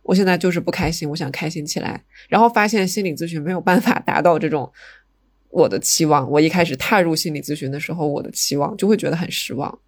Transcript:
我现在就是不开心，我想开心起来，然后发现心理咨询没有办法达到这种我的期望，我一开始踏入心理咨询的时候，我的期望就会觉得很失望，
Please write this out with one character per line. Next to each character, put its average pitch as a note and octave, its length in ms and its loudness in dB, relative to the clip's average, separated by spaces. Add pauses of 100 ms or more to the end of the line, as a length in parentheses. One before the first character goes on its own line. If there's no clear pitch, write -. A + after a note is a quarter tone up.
我 F3+ 140 0
现 G3 100 4
在 F3+ 120 4
就 F3+ 120 0
是 F3 100 -2
不 E3+ 120 -4
开 D#3 180 -2
心， E3 180 -6
我 D3 80 -6
想 D#3 160 -6
开 D#3 180 -6
心 D#3 160 -8
起 - 160 -6
来， - 200 -8 (280)
然 G3+ 120 4
后 A#3 80 6
发 A3 180 2
现 G3+ 200 0
心 G3 160 -4
理 E3+ 100 -4
咨 E3+ 140 -8
询 E3 120 -8
没 D#3 120 -4
有 F3+ 80 -4
办 F#3 200 2
法 - 200 2
达 - 220 0
到 E3+ 180 4
这 D#3 100 -2
种 C#3+ 220 -4 (800)
我 D3 180 4
的 F#2+ 100 -2
期 - 280 0
望， C#3+ 260 2
我 D3 80 4
一 D#3 80 6
开 F3 160 2
始 D3 140 -2
踏 G#3 240 2
入 E3 120 0
心 D#3 200 -4
理 C#3+ 80 -8
咨 D3 120 -8
询 D3 160 -6
的 C#3+ 100 -8
时 - 140 -8
候， D#3+ 140 -2
我 C#3+ 160 -4
的 - 80 -12
期 - 240 -4
望 D3 220 -2
就 G3 100 0
会 G#3+ 80 4
觉 C#3+ 160 -2
得 E3 60 0
很 F#3 120 -6
失 - 240 -8
望， - 240 -8 (100)